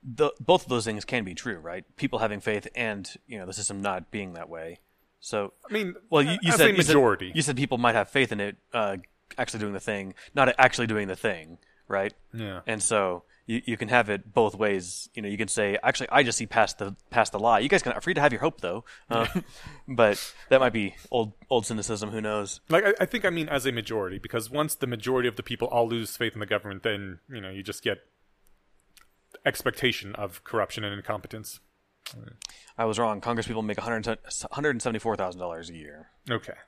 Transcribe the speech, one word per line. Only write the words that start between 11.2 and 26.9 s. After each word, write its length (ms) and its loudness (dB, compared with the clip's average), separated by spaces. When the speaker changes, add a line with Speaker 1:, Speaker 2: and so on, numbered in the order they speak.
Speaker 1:
right? 260 0
Speaker 2:
Yeah. 340 -8
Speaker 1:
And 160 -2
so 400 2
you, 180 -2
you 120 -2
can 120 -6
have 220 4
it 200 -4
both 240 4
ways. 600 -2
You 80 -8
know, 40 -6
you 100 -6
can 100 -2
say, 340 0
"Actually, 300 0
I 100 6
just 160 2
see 80 -4
past 320 2
the, 180 -6
past 220 4
the 80 -4
lie." 200 6
You 80 0
guys 140 4
can, 120 -2
are 80 -4
free 120 -2
to 80 2
have 100 6
your 100 -4
hope, 200 -2
though. 240 -6
Uh, 160 2
Speaker 2:
Yeah. 60 0
Speaker 1:
<laughs> 0 -
but 460 4
that 100 8
might 120 4
be 240 -4
old, 240 0
old 160 2
cynicism. 460 -4
Who 100 -6
knows? 480 -4
Speaker 2:
Like, 160 4
I, 160 4
I 40 2
think 200 -4
I 60 2
mean 180 -4
as 160 -2
a 60 0
majority, 480 -4
because 320 -6
once 240 -2
the 120 -4
majority 400 0
of 80 -2
the 80 -8
people 240 -4
all 220 2
lose 260 -4
faith 200 -2
in 40 -10
the 60 -6
government, 380 -4
then, 440 -4